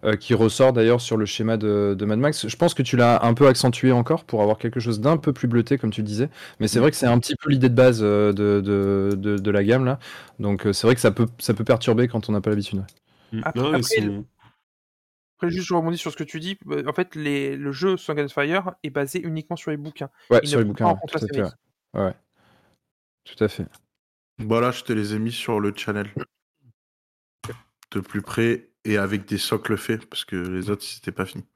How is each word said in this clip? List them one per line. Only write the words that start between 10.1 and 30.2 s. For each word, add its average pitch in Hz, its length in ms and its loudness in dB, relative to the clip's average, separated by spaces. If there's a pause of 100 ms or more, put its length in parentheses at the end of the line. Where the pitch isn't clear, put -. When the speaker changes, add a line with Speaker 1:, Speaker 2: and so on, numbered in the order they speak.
Speaker 1:
Donc, 101 260 -2
euh, 101 60 2
c'est - 140 0
vrai 123 80 6
que 120 80 -4
ça 110 80 4
peut, 113 160 0 (120)
ça - 140 -2
peut 110 120 -2
perturber 123 440 2
quand 113 220 -4
on - 20 0
n'a 101 80 0
pas 95 80 -4
l'habitude, 104 300 -2
ouais. - 600 -12
Speaker 2:
Mm. 110 60 -8
Speaker 3:
Après, 123 160 -4
Speaker 2:
Non, 139 120 0
ils - 40 0
Speaker 3:
après, 117 240 0
Speaker 2:
sont 104 240 -4 (1120)
Speaker 3:
après, 175 140 -2
juste, 175 180 -6
je 180 60 -2
rebondis 165 240 -2
sur 165 120 -8
ce - 60 -14
que 160 80 -8
tu 156 160 -12
dis. 190 160 -10 (140)
Euh, 147 160 -4
en 147 80 -6
fait, 180 220 -4
les, 143 380 -4
le 139 160 -8
jeu 180 280 -2
Song 151 200 -6
and 143 100 -2
Fire 175 440 -2 (100)
est 147 80 -8
basé 143 300 -4
uniquement 160 360 -8
sur - 160 -8
les 151 40 -4
bouquins. 147 320 -12 (220)
Speaker 1:
Ouais, 120 120 8
Speaker 3:
Il 143 60 -6
Speaker 1:
sur 143 100 2
Speaker 3:
ne 113 60 4
Speaker 1:
les 104 80 -2
Speaker 3:
prend - 0 -
Speaker 1:
bouquins, 110 140 -2
Speaker 3:
pas 101 40 4
en 98 40 2
Speaker 1:
ouais, 98 80 -6
Speaker 3:
compte 147 80 -10
Speaker 1:
tout 160 80 -4
Speaker 3:
la 127 60 -4
Speaker 1:
à 104 40 -6
fait, - 60 -8
Speaker 3:
série. 98 140 -2 (460)
Speaker 1:
ouais. - 60 -4
Ouais, 98 60 0
ouais. - 80 -4 (1120)
Tout - 200 -4
à 107 40 0
fait. 87 180 -8 (720)
Speaker 4:
Voilà, 117 320 0
je 123 120 -8
te 120 100 -6
les 104 220 -2
ai 107 40 -4
mis 113 140 -4
sur 113 280 -4
le 101 160 -2
channel. 104 360 -6 (1800)
De 101 80 -4
plus 98 220 -8
près - 480 -2 (140)
et 107 140 0
avec 98 280 -2
des 101 120 -4
socles 107 380 -2
faits, 113 300 -6
parce - 180 -12